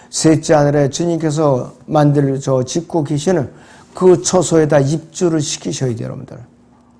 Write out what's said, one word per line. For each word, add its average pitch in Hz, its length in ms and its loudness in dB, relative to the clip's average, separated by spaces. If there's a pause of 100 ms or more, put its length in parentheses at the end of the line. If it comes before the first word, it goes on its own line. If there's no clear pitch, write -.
셋째 - 440 2
하늘에 143 360 2
주님께서 156 840 -2 (120)
만들어 139 800 0
짓고 165 400 -4
계시는 151 480 -2 (420)
그 180 280 4
처소에다 160 580 2
입주를 160 600 -2
시키셔야 135 540 -6
돼요, 123 120 -10
여러분들. - 300 -14 (640)